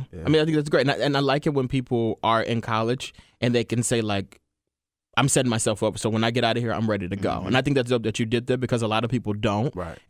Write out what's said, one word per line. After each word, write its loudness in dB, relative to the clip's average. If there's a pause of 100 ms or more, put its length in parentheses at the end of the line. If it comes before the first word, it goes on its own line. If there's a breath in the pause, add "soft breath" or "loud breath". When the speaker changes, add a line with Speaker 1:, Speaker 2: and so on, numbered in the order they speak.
(140)
Speaker 1:
Yeah. -12
Speaker 2:
I 0
mean, 4
I 2
think 0
that's 0
great. 4
And 2
I, 0 (100)
and 2
I 2
like 0
it 0
when 0
people -2
are 4
in -2
college -2 (280 soft breath)
and 2
they 2
can 0
say, 2
like, -2 (800)
"I'm 4
setting 2
myself 0
up, 0
so -2
when 2
I 2
get 0
out 0
of -2
here, -2
I'm 0
ready -2
to -4
go." -2
Speaker 1:
Mm-hmm. -4
Speaker 2:
And 2
I 4
think 0
that's 2
dope 2
that -4
you 0
did -2
that 0
because -2
a -2
lot 0
of -6
people -2
don't. 0
Speaker 1:
Right. -8 (120)